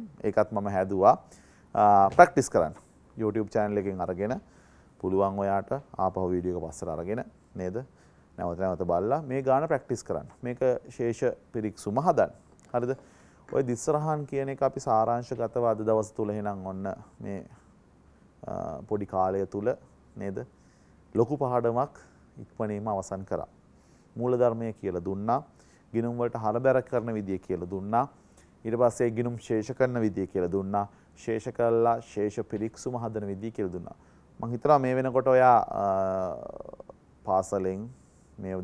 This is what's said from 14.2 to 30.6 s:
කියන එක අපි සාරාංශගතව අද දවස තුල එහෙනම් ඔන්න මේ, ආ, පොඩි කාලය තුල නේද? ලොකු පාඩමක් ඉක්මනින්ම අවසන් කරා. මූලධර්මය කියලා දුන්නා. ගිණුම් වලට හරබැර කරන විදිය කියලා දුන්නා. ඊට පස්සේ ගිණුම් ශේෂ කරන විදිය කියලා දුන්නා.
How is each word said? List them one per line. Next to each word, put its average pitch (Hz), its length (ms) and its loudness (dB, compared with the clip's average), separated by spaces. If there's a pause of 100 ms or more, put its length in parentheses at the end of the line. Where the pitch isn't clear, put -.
කියන 135 220 -4
එක 135 140 -4
අපි 135 180 0
සාරාංශගතව 117 840 0
අද 110 200 2
දවස 110 280 2
තුල 104 180 -4
එහෙනම් 101 360 -6
ඔන්න 95 220 -6 (320)
මේ, 101 240 -10 (1040)
ආ, 67 400 -8
පොඩි 101 180 -2
කාලය 95 400 0
තුල 104 280 -2 (420)
නේද? 101 300 -8 (680)
ලොකු 117 220 2
පාඩමක් 123 640 0 (400)
ඉක්මනින්ම 107 480 -6
අවසන් 98 360 -4
කරා. - 240 -6 (680)
මූලධර්මය 117 560 2
කියලා 90 320 -6
දුන්නා. 104 380 -2 (500)
ගිණුම් 120 260 -2
වලට 120 180 -2
හරබැර 120 460 2
කරන 117 320 -2
විදිය 95 240 -4
කියලා 90 320 -6
දුන්නා. 104 380 -2 (560)
ඊට 113 120 -2
පස්සේ 120 340 2
ගිණුම් 120 280 -4
ශේෂ 110 340 -2
කරන 123 280 0
විදිය 98 260 0
කියලා 90 260 -2
දුන්නා. 98 360 -2 (260)